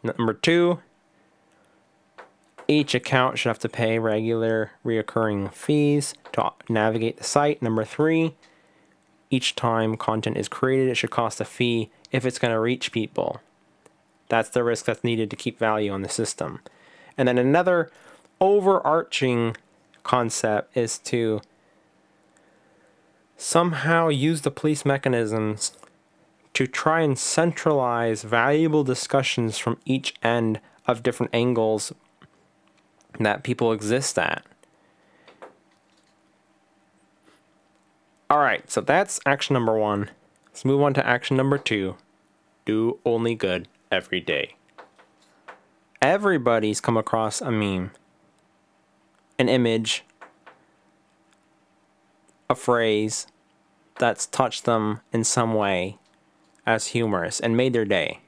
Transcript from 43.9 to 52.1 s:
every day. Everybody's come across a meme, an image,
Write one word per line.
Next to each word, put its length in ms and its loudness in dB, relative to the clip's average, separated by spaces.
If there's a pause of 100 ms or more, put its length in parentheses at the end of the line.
every 300 -2
day. 360 -4 (1400)
Everybody's 800 2
come 160 0
across 460 -2
a 80 -6
meme, 400 -2 (1500)
an 120 2
image, 540 0 (2500)